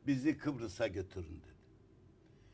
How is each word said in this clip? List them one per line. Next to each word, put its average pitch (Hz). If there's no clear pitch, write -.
Bizi 143
Kıbrıs'a 117
götürün." 90
dedi. -